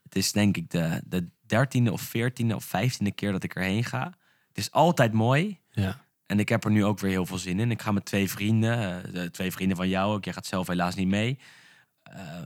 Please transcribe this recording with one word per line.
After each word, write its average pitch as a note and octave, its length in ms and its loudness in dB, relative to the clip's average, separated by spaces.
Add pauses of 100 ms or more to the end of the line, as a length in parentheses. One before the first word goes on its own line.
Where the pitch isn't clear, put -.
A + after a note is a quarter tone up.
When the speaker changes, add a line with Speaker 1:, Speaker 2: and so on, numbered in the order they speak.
Speaker 1:
Het - 120 -10
is F#2+ 160 0
denk G#2 260 4
ik E2 140 -6
de, E2 340 0
de F2 220 -2 (180)
dertiende A#2+ 460 2
of - 100 -4
veertiende A#2 540 -2
of - 100 -8
vijftiende G2+ 460 0
keer G2+ 200 -2
dat F#2 120 -2
ik - 120 -8
erheen F#2+ 280 0
ga. B2 200 -4 (440)
Het - 100 -12
is G#2 140 -6
altijd C#3 420 4
mooi. C3+ 460 2 (120)
Speaker 2:
Ja. G2 320 -2 (220)
Speaker 1:
En G2+ 140 2
ik G#2 100 0
heb A2+ 140 0
er A2 80 2
nu G#2+ 140 6
ook G2+ 140 0
weer F#2+ 120 0
heel F#2 140 2
veel F#2 120 -6
zin F2+ 220 -2
in. A#2+ 120 0
Ik G#2+ 100 -4
ga G#2+ 100 -2
met G2+ 140 0
twee G2 240 0
vrienden. A2 760 0
Eh, F#2+ 80 -10
de F2 180 -4
twee F#2 200 -4
vrienden F#2+ 260 -2
van F#2 120 0
jou F#2+ 240 2
ook. G2+ 100 -4
Jij F2+ 100 -6
gaat F#2 120 -10
zelf F#2 220 -2
helaas F2+ 280 0
niet F#2+ 120 0
mee. A2 320 0 (640)
Eh, - 180 -18 (240)